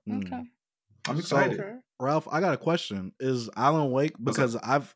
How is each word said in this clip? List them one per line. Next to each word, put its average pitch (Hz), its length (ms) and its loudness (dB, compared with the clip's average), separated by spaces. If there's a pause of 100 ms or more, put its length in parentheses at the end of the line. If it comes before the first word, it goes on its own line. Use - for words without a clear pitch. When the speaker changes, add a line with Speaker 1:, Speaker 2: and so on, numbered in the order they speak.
Speaker 1:
Hmm. 208 140 -4
Speaker 2:
Okay. 247 240 -6 (640)
Speaker 3:
I'm 143 80 -2
Speaker 1:
So, 160 40 0 (180)
Speaker 3:
excited. 127 240 2
Speaker 4:
Okay. 101 140 -10 (240)
Speaker 1:
Ralph, 147 300 0
I 156 120 0
got 180 120 2
a 127 40 0
question. 101 600 -2
Is 127 360 -2
Alan 143 360 4
Wake, 139 280 2
Speaker 3:
What's 123 180 -2
up? 135 140 4
Speaker 1:
because 113 100 -2
I've 135 340 0